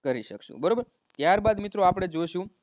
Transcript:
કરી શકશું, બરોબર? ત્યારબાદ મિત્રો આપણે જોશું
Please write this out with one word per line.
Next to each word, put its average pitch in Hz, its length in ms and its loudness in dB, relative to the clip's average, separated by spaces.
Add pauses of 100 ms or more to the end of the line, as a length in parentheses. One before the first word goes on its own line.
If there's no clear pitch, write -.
કરી 123 180 -2
શકશું, - 380 -16
બરોબર? 226 260 0 (300)
ત્યારબાદ 202 440 2
મિત્રો 208 220 -4
આપણે 185 240 4
જોશું 170 440 -4 (120)